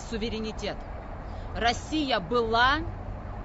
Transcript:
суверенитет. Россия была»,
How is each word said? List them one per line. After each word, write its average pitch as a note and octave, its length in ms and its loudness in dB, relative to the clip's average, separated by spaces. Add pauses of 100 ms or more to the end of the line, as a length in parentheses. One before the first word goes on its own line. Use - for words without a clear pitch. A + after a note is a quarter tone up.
(100)
суверенитет. A3 640 -2 (800)
Россия A#3+ 640 2
была», A#3+ 600 4 (640)